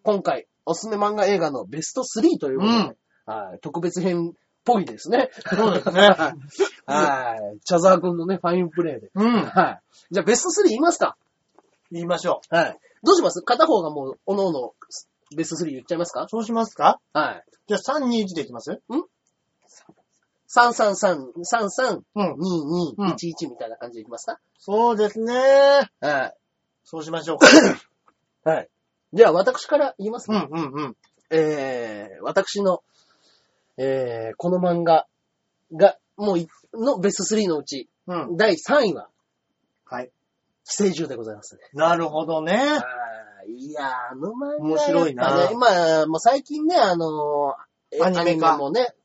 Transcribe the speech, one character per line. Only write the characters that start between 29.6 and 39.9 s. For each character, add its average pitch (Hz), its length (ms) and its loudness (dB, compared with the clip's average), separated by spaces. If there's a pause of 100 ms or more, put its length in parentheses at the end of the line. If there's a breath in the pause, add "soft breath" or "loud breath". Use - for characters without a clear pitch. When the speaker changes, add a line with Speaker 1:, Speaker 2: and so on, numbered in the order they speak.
Speaker 1:
か 294 120 0
ら 277 200 0
言 202 100 -6
い - 20 -6
ま 233 100 -10
す 214 100 -12
ね。 185 200 -2
Speaker 2:
う 156 60 -8
ん 170 40 -4
う 160 40 -4
ん 131 80 -10
う 147 160 -6
ん。 113 80 -14 (340)
Speaker 1:
え 127 880 -4
ー、 - 20 -16
私 175 380 -2
の、 185 220 0 (920)
え 123 560 -4
ー、 - 40 -12
こ 175 140 -4
の 185 80 0
漫 175 240 0
画 165 240 4 (680)
が、 175 240 4 (200)
も 208 180 -2
う 170 40 0
い、 170 100 -6 (260)
の 226 240 -2
ベ 196 120 0
ス - 80 -8
ト 196 40 -6
ス 208 140 -2
リ 214 80 2
ー 185 40 -2
の 156 100 -2
う 139 60 -8
ち、 135 240 -12 (180)
Speaker 2:
う 180 80 -10
ん。 165 220 -6
Speaker 1:
第 175 220 2
三 262 320 2
位 147 40 -4
は、 104 140 -14 (760)
Speaker 2:
は 123 180 -12